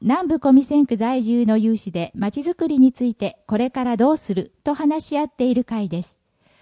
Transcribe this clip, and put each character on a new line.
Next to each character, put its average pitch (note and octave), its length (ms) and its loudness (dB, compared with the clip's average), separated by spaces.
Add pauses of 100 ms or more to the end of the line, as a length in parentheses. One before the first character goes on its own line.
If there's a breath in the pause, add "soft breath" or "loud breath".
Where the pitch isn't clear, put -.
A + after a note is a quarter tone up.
南 C#4 280 0
部 D#4+ 80 0
古 C4+ 160 2
見 C4+ 100 6
線 D4 220 2
区 B3 100 -2
在 A#3+ 260 -2
住 A#3 240 0
の A3 120 2
有 A3 180 0
志 G3+ 160 -8
で、 E3+ 240 -6
ま G#3 160 -4
ち C#4+ 100 -8
づ E4+ 140 -4
く D#4+ 140 -2
り D4 100 2
に B3+ 140 6
つ - 100 -6
い A#3+ 100 -2
て - 320 -8
こ G#3+ 120 -2
れ B3 120 0
か B3+ 140 -6
ら A#3+ 140 -2
ど B3 140 4
う D#4 60 0
す - 160 -8
る F3+ 200 -4 (100)
と D4 100 -2
話 D4+ 320 -2
し D4 140 -4
合 D4+ 60 -2
っ - 20 -4
て - 180 -4
い B3+ 80 2
る A#3+ 120 0
会 G#3 240 -4
で E3+ 140 -4
す。 - 160 -20 (420)